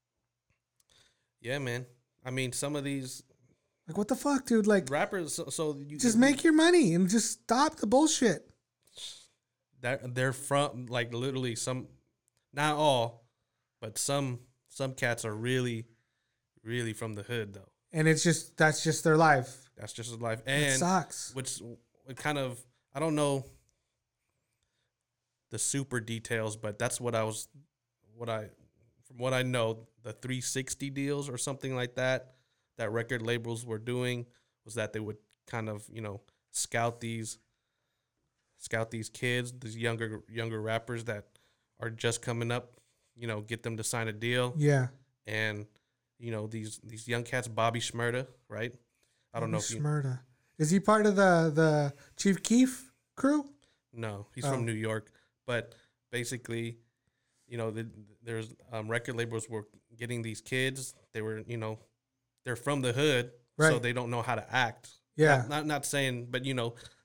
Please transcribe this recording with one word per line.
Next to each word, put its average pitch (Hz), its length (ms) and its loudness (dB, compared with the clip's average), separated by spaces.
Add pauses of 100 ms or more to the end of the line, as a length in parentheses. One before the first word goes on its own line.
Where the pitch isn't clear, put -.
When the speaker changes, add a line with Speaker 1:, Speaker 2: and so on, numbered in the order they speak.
(1400)
Speaker 1:
Yeah, 127 160 -4
man. 123 260 -4 (400)
I 127 60 -8
mean, 127 220 -2
some 147 240 -4
of 139 80 -4
these 135 380 -6 (680)
Speaker 2:
Like, 156 80 -10
what 208 120 -2
the 262 80 0
fuck, 285 300 0
dude? 220 200 4
Like, 185 240 4
Speaker 1:
rappers, 170 440 0
so, 160 140 -6
so 151 300 -2
you 143 200 -12
Speaker 2:
just 233 180 4
Speaker 1:
you 240 40 8
Speaker 2:
make 269 240 6
your 320 80 8
money 311 420 8
and 180 140 6
just 220 220 2
stop 269 460 2
the 233 100 -2
bullshit. 247 600 4 (1300)
Speaker 1:
That, 123 340 -4
they're 127 200 0
from, 143 520 -2
like, 120 280 -4
literally 127 420 -2
some, 127 320 -4 (640)
not 147 240 2
all, 131 480 2 (560)
but 110 160 -10
some, 139 440 -2 (280)
some 135 240 -6
cats 120 320 -2
are 107 100 -4
really, 120 520 -2 (760)
really 113 300 -4
from 110 220 -8
the 104 80 -10
hood, 107 320 -8
though. 95 160 -20 (220)
Speaker 2:
And 156 140 2
it's 156 160 6
just, - 360 0
that's 156 260 4
just 156 180 0
their 156 140 6
life. 147 640 4
Speaker 1:
That's - 160 -12
just 117 160 -10
their 113 100 -10
life. 113 200 -4
Speaker 2:
It 120 100 -6
Speaker 1:
And 139 280 2
Speaker 2:
sucks. 175 560 0
Speaker 1:
which, 131 280 -8 (440)
it 131 120 -12
kind 151 180 -2
of, 131 240 -4 (340)
I 139 60 -4
don't 160 140 0
know 139 320 2 (2000)
the 113 80 -6
super 131 420 -2
details, 113 580 -4
but 104 200 -8
that's 120 220 -2
what 117 140 -2
I 110 100 0
was, 110 240 -6 (680)
what 117 140 -10
I, 110 200 -4 (560)
from 127 120 -20
what 127 160 -2
I 127 100 2
know, 113 440 0 (160)
the 110 120 -10
three 127 260 -6
sixty 135 480 -6
deals 139 400 -4
or 123 80 -8
something 135 400 -6
like 123 200 -4
that, 127 360 0 (460)
that 113 120 -2
record 117 300 -2
labels 117 460 -4
were 110 120 -6
doing 123 460 -4 (400)
was 107 120 -16
that 107 180 -4
they 110 60 -6
would 107 180 -8 (280)
kind 110 220 -6
of, 104 240 -8
you 113 80 -12
know, 101 220 -10 (300)
scout 120 480 -2
these, 113 360 -8 (1200)
scout 113 320 -4
these 113 180 -8
kids, 123 500 -2
these 113 180 -12
younger, 113 540 -4
younger 113 300 -4
rappers 113 440 -4
that 107 220 -6 (540)
are 117 100 -6
just 113 320 -2
coming 117 280 -2
up, 120 260 -6 (400)
you 117 100 -10
know, 107 140 -4
get 110 220 -8
them 113 140 -6
to 110 80 -6
sign 113 240 -2
a 107 40 -4
deal. 123 440 0
Speaker 2:
Yeah. 143 320 4 (380)
Speaker 1:
And, 107 400 -4 (520)
you 117 120 -10
know, 107 160 -6
these, 110 380 -10
these 110 240 -16
young 120 160 -2
cats, 123 240 -4
Bobby 113 320 0
Shmurda, 120 460 -2 (220)
right? 113 260 -8 (600)
I 117 60 -4
don't 113 100 -2
know 110 80 0
Speaker 2:
Bobby 107 80 -4
Speaker 1:
if 117 80 -6
you 113 60 -6
Speaker 2:
Shmurda. 147 400 -2 (380)
Is 156 120 2
he 190 100 4
part 214 260 6
of 202 100 4
the, 170 380 6
the 151 400 4 (220)
Chief 196 260 2
Keef 254 500 4 (240)
crew? 285 280 2 (480)
Speaker 1:
No, 107 420 -8
he's 131 100 -6
Speaker 2:
Oh. 139 80 0
Speaker 1:
from 123 140 -2
New 113 60 0
York. 110 380 -4 (360)
But 117 280 -4 (360)
basically, 117 680 -4 (720)
you 120 100 -10
know, 113 120 -4
the, 113 180 -6 (340)
there's, 113 320 -8 (180)
um, 110 160 -6
record 117 280 -4
labels 117 320 -4
were 107 180 -8 (320)
getting 120 240 -6
these 110 180 -8
kids. 131 540 -4 (180)
They 110 100 -6
were, 110 240 -6
you 120 100 -8
know, 110 220 -6 (640)
they're 123 120 -4
from 143 260 -2
the 123 100 2
hood, 123 400 2 (260)
so 156 140 8
Speaker 2:
Right. 117 100 2
Speaker 1:
they 120 100 0
don't 123 180 -4
know 120 120 -2
how 120 120 -2
to 110 200 -4
act. 123 360 0 (260)
Speaker 2:
Yeah. 151 220 6
Speaker 1:
Not, 117 100 -2
not, 156 180 -4
not 143 200 -2
saying, 127 440 -2
but, 127 140 -4
you 135 100 -2
know, 117 200 -2 (300)